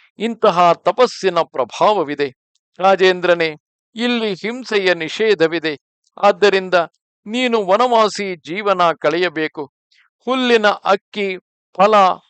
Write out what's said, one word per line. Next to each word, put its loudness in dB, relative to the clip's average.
ಇಂತಹ 2
ತಪಸ್ಸಿನ -2
ಪ್ರಭಾವವಿದೆ. -2
ರಾಜೇಂದ್ರನೇ, 2
ಇಲ್ಲಿ -4
ಹಿಂಸೆಯ -2
ನಿಷೇಧವಿದೆ. -2
ಆದ್ದರಿಂದ 2
ನೀನು -2
ವನವಾಸಿ 0
ಜೀವನ -2
ಕಳೆಯಬೇಕು. -4
ಹುಲ್ಲಿನ 0
ಅಕ್ಕಿ, -2
ಫಲ 4